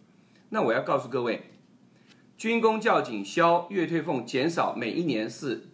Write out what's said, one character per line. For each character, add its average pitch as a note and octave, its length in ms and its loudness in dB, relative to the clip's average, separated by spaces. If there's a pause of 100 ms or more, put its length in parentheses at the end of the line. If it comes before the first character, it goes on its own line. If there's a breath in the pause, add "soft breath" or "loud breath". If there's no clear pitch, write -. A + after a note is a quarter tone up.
(480 soft breath)
那 A3 140 -2
我 A#2 100 2
要 B2 100 0
告 C#3 160 0
诉 B2+ 100 -8
各 B2 140 -2
位， A2+ 280 -4 (840 soft breath)
军 A3+ 240 0
公 A3 200 4
教 G3+ 200 4
警 G#2+ 240 -4
消 E3+ 460 4
月 F3 160 0
退 E3 160 0
俸 C#3 220 -2
减 C#3 240 0
少 E3 260 -2
每 A#2 180 -4
一 F3 120 -2
年 A#2 240 -2
是 B2+ 460 -8